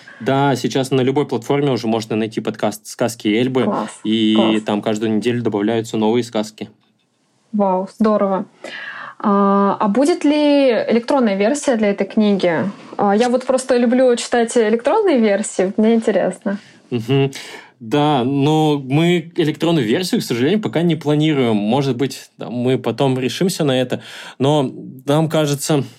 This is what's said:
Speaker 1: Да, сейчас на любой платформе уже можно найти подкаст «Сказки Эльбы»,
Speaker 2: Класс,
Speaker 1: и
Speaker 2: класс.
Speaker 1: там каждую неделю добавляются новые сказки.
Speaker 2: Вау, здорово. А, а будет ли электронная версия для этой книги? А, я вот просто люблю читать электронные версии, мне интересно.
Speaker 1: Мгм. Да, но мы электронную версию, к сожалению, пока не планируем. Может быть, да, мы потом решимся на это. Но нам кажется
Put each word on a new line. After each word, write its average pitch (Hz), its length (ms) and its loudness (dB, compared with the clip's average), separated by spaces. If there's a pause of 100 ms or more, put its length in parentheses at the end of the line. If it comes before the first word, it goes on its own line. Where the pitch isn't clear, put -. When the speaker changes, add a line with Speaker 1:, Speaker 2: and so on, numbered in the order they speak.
(200)
Speaker 1:
Да, 135 380 0
сейчас 131 340 -4
на 135 80 2
любой 135 260 0
платформе 139 460 -2
уже 120 160 -2
можно 110 300 -2
найти 110 240 -4
подкаст 107 460 -6
«Сказки 117 420 -4
Эльбы», 127 340 0
Speaker 2:
Класс, 107 400 -4
Speaker 1:
и 110 320 2
Speaker 2:
класс. 110 280 2
Speaker 1:
там 104 180 -2
каждую 110 340 -2
неделю 120 260 -2
добавляются 110 540 -2
новые 110 300 0
сказки. 107 440 -8 (840)
Speaker 2:
Вау, 190 340 0 (100)
здорово. 202 480 0 (720)
А, 202 600 2
а 214 80 0
будет 294 380 2
ли 285 460 4 (180)
электронная 226 460 2
версия 240 420 0
для 214 140 2
этой 196 140 -2
книги? 196 480 2 (440)
А, 202 180 2
я 240 140 2
вот 247 160 0
просто 262 320 0
люблю 247 380 4
читать 233 420 -2
электронные 269 640 2
версии, 202 580 0
мне 220 180 4
интересно. 202 640 -2 (320)
Speaker 1:
Мгм. 135 400 0 (480)
Да, 143 440 0
но 147 560 2
мы 160 560 0
электронную 156 500 0
версию, 180 360 0
к - 20 -8
сожалению, 143 380 0
пока 151 200 -2
не 170 140 2
планируем. 147 600 0
Может 120 400 0
быть, 131 400 -6
да, - 120 -12
мы 123 280 -2
потом 127 420 0
решимся 165 440 -2
на 131 160 2
это. 127 220 -4 (380)
Но 135 320 2 (340)
нам 156 240 2
кажется 143 540 0 (160)